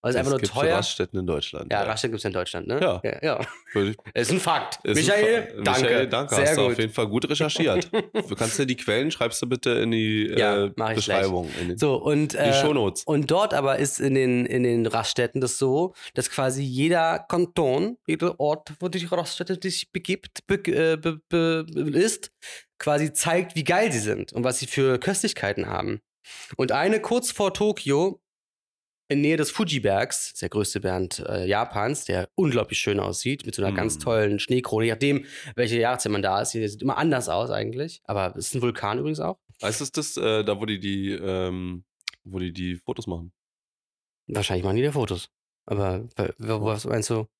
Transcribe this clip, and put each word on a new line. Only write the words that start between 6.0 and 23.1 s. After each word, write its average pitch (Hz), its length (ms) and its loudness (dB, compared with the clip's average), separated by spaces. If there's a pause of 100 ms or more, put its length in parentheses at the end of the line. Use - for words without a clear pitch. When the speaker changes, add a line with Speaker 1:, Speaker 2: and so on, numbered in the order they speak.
Speaker 2:
danke. 123 260 0
Speaker 1:
Sehr 139 100 4
Speaker 2:
Hast 151 120 4
du 117 60 4
Speaker 1:
gut. 120 100 4
Speaker 2:
auf 110 60 0
jeden 113 140 0
Fall 110 160 0
gut 117 220 0
recherchiert. 151 640 2
Speaker 1:
<laughs> 214 360 -2
Speaker 2:
Du - 60 -4
kannst 113 240 0
dir 139 80 2
die 127 100 0
Quellen, 123 360 0
schreibst - 300 -2
du 131 60 -4
bitte 127 220 0
in 113 220 2
die, 107 340 2 (100)
Speaker 1:
Ja, 101 280 4
Speaker 2:
äh, 98 120 -2
Speaker 1:
mach 110 140 -2
ich 110 60 0
Speaker 2:
Beschreibung, 98 520 2
Speaker 1:
gleich. 85 140 -6
Speaker 2:
in 87 60 -4
den, 92 100 -4
Speaker 1:
So, 143 180 2
und, 147 360 0
Speaker 2:
die - 60 -4
Speaker 1:
äh, 143 140 4
Speaker 2:
Shownotes. 139 520 2
Speaker 1:
und 147 260 0
dort 190 240 4
aber 135 240 2
ist 135 220 -2
in 135 160 2
den, 123 300 4
in 123 180 2
den 120 220 4
Raststätten 117 540 0
das 127 180 -2
so, 143 360 2 (200)
dass - 160 -2
quasi 131 320 0
jeder 165 680 2
Kanton, 175 680 2 (100)
jeder 160 340 0
Ort, 151 400 -2
wo 180 80 -4
die 175 180 -4
Raststätte 175 560 -2
sich - 300 -6
begibt, - 560 -6
be-, 196 60 4 (120)
äh, 160 300 2
be-, 156 320 -4
be-, 165 360 2 (320)
ist, 214 360 0 (480)
quasi 151 320 2